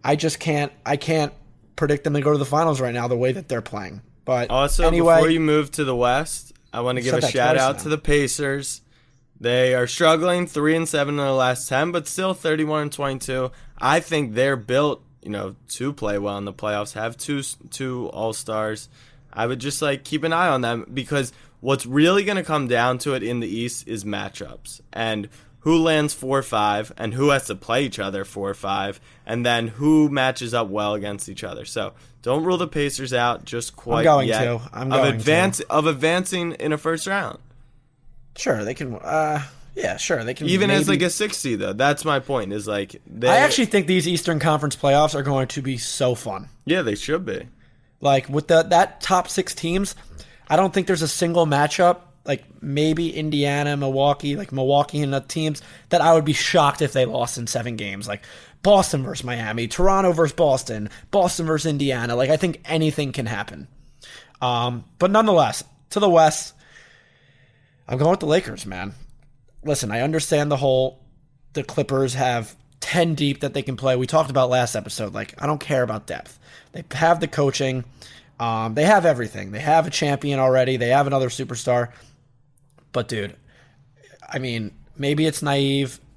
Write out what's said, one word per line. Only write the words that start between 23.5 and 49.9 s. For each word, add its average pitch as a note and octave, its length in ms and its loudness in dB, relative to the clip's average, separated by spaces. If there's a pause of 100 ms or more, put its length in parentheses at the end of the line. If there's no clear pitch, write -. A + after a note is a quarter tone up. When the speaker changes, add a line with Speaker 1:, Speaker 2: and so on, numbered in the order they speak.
Speaker 2:
is G#2 200 -10
matchups G2+ 720 -10 (140)
and A2 340 -4 (340)
who E3 160 4
lands D#3 360 2
four C3+ 280 0
five G#2 540 -2
and A2+ 180 -6
who C#3 180 2
has C3+ 160 0
to G2+ 80 -6
play A#2 280 -2
each A2+ 160 -8
other G2 240 -6
four G2 300 -8
five, G2 480 -6 (240)
and A#2+ 200 -4
then A#2 220 0
who D3+ 400 4
matches C3 460 -2
up A2+ 160 -2
well G#2 240 -2
against G2+ 340 -6
each G2+ 160 -12
other. F2+ 220 -12
So G2+ 280 -8 (280)
don't C#3+ 240 0
rule F3+ 120 2
the E3+ 100 -2
Pacers C3+ 460 -4
out A#2+ 300 0
just - 320 -8
quite A#2 240 -2
Speaker 1:
I'm A#2 60 2
going C#3+ 240 6
Speaker 2:
yet A2 160 2
Speaker 1:
to. A#2+ 160 -2 (100)
I'm C3 220 -4
Speaker 2:
of E3 60 4
Speaker 1:
going C#3+ 160 4
Speaker 2:
advance-, E3+ 420 2
Speaker 1:
to. - 120 -8
Speaker 2:
of D3+ 180 2
advancing E3+ 680 0
in D3+ 180 -4
a D3+ 60 -2
first D#3+ 300 -4
round. F#3+ 320 -6 (960)
Speaker 1:
Sure, A2+ 280 -2
they A2+ 100 -6
can. B2 220 -8
Uh, D3+ 480 -2 (320)
yeah, - 220 -4
sure, C3 260 -2
they B2 100 -6
can D#3 140 -6
Speaker 2:
Even F#3+ 240 2
as, - 160 4
Speaker 1:
maybe F#3+ 140 2
Speaker 2:
like, F3+ 60 2
a - 40 2
six G#3 260 -4
seed, A2+ 220 -2
though. G2 140 -4
That's C#3+ 300 2
my D3 160 0
point, A#2+ 320 -4
is, G#2 160 -6
like, G2+ 380 -6
they A#2 240 0
Speaker 1:
I E3+ 80 6
actually C#4 300 4
think G3 180 2
these F3 220 2
Eastern E3 320 0
Conference D3+ 360 0
playoffs C#3+ 380 4
are C#3+ 80 -4
going C3+ 280 0
to C#3+ 120 -8
be C3 160 -4
so B2+ 380 -2
fun. G2 340 -10 (160)
Speaker 2:
Yeah, E3+ 160 2
they A2 140 -2
should E3 320 -4
be. F#2+ 200 -8 (540)
Speaker 1:
Like, C#3 280 2
with D3 180 -2
the, E3 160 6
that F3 380 2
top F#3 280 0
six - 240 -4
teams, F#3 400 -2 (560)